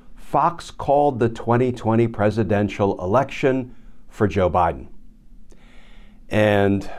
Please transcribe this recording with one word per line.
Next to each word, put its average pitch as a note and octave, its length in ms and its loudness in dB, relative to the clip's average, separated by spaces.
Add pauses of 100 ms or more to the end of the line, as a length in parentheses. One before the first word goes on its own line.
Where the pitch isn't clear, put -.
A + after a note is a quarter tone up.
(160)
Fox E3 540 0
called C#3+ 480 2
the A#2 100 2
twenty A#2+ 440 0
twenty A2+ 360 2
presidential G2+ 960 0
election C3 680 0 (340)
for - 200 0
Joe F#2 200 2
Biden. E2+ 420 0 (1400)
And G2+ 540 4 (160)